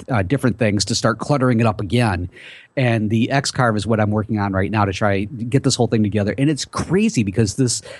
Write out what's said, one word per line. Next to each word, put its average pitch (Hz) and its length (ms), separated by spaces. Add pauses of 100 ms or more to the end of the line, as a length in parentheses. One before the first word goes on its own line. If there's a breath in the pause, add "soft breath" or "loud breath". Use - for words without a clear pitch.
uh, 110 120
different 113 380
things, 104 260
to - 100
start 113 220
cluttering 127 440
it 117 40
up 113 140
again. 98 500 (480 loud breath)
And 113 320
the 113 220
X-Carve 131 440
is 98 100
what 110 140
I'm 107 120
working 107 280
on 101 140
right 95 180
now 107 140
to 98 80
try 98 320
get 123 380
this 131 120
whole 117 120
thing 110 140
together. 104 360
And 139 120
it's 143 140
crazy 196 600
because 107 320
this, 123 260 (180 loud breath)